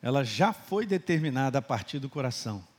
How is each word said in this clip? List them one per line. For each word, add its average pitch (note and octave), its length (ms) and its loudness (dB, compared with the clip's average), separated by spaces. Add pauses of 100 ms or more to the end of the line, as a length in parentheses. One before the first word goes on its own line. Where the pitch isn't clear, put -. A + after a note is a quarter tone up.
ela C3 220 2
já B2+ 280 2
foi G#3 360 -2
determinada D3+ 720 2
a - 20 -6
partir B2 380 -4
do C3+ 100 -6
coração A#2 540 -4 (160)